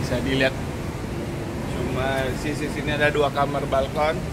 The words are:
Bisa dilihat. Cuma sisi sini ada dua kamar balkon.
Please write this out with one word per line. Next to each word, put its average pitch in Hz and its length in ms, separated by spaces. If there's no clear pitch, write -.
Bisa 123 160
dilihat. 135 320
Cuma 135 560
sisi 147 320
sini 143 220
ada 147 160
dua 147 240
kamar 143 360
balkon. 151 520